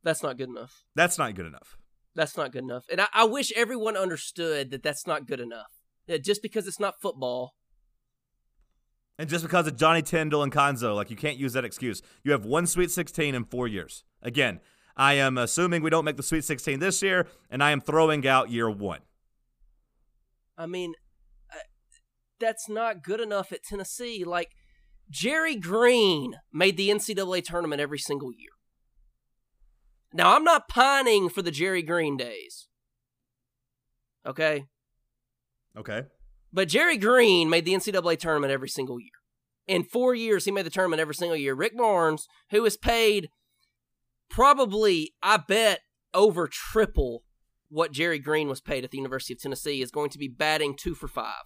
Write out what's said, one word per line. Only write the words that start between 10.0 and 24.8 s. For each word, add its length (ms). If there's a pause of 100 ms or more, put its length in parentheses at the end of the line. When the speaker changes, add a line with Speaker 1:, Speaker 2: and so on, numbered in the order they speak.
Speaker 2:
Tindall 420
and 80
Konzo, 420
like, 160
you 60
can't 200
use 180
that 100
excuse. 360 (220)
You 80
have 140
one 240
Sweet 240
sixteen 420
in 100
four 220
years. 380 (180)
Again, 380 (360)
I 180
am 220
assuming 460
we 80
don't 140
make 120
the 60
Sweet 220
sixteen 340
this 240
year, 240 (240)
and 100
I 120
am 80
throwing 440
out 260
year 200
one. 300 (1600)
Speaker 1:
I 100
mean, 260 (600)
uh, 60 (800)
that's 300
not 340
good 180
enough 300
at 140
Tennessee. 600
Like, 260 (600)